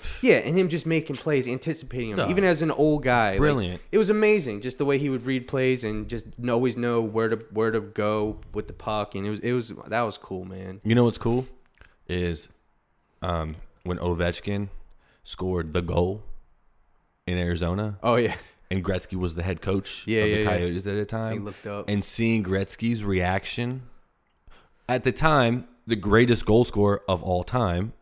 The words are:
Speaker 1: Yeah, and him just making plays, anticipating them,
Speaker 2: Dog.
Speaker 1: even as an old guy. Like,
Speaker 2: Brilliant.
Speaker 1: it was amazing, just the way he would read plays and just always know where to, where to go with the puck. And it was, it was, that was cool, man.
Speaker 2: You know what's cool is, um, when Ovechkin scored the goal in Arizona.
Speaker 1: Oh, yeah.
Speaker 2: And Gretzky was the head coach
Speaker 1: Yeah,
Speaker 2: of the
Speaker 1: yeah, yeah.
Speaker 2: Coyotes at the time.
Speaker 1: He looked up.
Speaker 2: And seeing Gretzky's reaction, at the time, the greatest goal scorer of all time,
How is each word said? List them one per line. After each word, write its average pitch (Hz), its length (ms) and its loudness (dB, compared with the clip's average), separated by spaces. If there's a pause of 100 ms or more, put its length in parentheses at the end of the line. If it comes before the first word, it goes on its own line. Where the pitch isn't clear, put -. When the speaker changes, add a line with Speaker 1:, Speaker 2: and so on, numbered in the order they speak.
(200)
Speaker 1:
Yeah, 247 180 6
and 151 200 0
him 190 100 2
just 160 160 -2
making 160 300 -2
plays, 139 320 0
anticipating 123 640 -6
them, 101 80 -2
Speaker 2:
Dog. - 120 0
Speaker 1:
even 185 120 2
as 175 180 4
an 156 120 2
old 147 320 2
guy. 120 260 4
Like, 98 80 0
Speaker 2:
Brilliant. 117 420 2 (120)
Speaker 1:
it 196 60 4
was 202 120 4
amazing, 208 520 2
just 123 160 -6
the 151 60 0
way 143 140 2
he 143 100 0
would 131 140 -2
read 127 240 -2
plays 131 380 2
and 107 240 -4
just 117 180 -6 (220)
always 120 280 2
know 120 260 2
where 110 260 0
to, 110 80 2 (160)
where 110 180 0
to 110 100 0
go 104 600 -2 (120)
with 104 140 -6
the - 60 -12
puck. 107 420 -4
And 98 100 -6
it 104 60 -4
was, 107 100 -4
it 120 120 -2
was, 123 160 -2 (180)
that 110 160 0
was 107 160 -4
cool, 92 260 -10
man. 92 380 -12
Speaker 2:
You 110 140 4
know 123 80 8
what's 113 140 2
cool 123 280 0 (640)
is, 87 400 -2 (760)
um, 80 320 -4 (300)
when 90 140 -4
Ovechkin 90 720 -2 (520)
scored 90 500 -4
the 87 100 0
goal 90 420 0 (1040)
in 90 100 0
Arizona. 90 640 -2
Speaker 1:
Oh, 117 140 2
yeah. 117 180 2 (380)
Speaker 2:
And 95 120 -2
Gretzky 92 320 -4
was 90 200 -2
the 87 80 -2
head 92 180 -2
coach - 460 -4
Speaker 1:
Yeah, 110 140 2
Speaker 2:
of 107 80 2
the 104 60 2
Speaker 1:
yeah, 107 60 0
yeah. 104 60 0
Speaker 2:
Coyotes 90 400 -2
at 101 60 -2
the 104 100 -2
time. 113 300 -4
Speaker 1:
He 113 40 -6
looked 104 280 -12
up. 101 220 -8
Speaker 2:
And 101 140 0
seeing 113 400 0
Gretzky's 98 640 -2
reaction, 98 760 -2 (1080)
at 123 160 0
the 131 80 4
time, 131 560 4 (180)
the 113 100 0
greatest 107 500 6
goal 113 180 8
scorer 101 440 2
of 90 140 0
all 90 220 0
time, 104 580 0